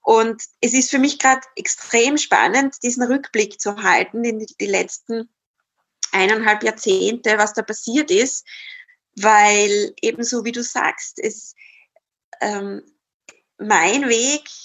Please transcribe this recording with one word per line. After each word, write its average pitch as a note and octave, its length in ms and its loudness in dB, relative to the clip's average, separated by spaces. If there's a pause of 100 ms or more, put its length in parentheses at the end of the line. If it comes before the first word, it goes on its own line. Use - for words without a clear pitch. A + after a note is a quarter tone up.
Und A3+ 420 2 (160)
es A#3+ 140 0
ist C4 160 0
für C#4 100 0
mich C#4+ 200 0
grad C4 260 2 (100)
extrem B3 600 -2
spannend, B3+ 680 2
diesen B3 200 -2
Rückblick A#3+ 580 -2
zu G#3 220 -6
halten A3 400 0
in A3+ 160 -2
die, A3 200 -14
die - 60 -4
letzten A3+ 640 -4 (800)
eineinhalb G#3+ 520 2
Jahrzehnte, G#3+ 760 0
was G#3+ 160 2
da A3+ 80 -4
passiert B3 480 -4
ist, A#3+ 360 0 (680)
weil G#3 840 4
ebenso A#3 440 -2
wie A#3 60 -4
du A#3+ 120 -6
sagst, - 560 -6
es, - 340 -8 (880)
ähm, G3+ 400 -6 (760)
mein G#3+ 500 2
Weg C4 400 0 (160)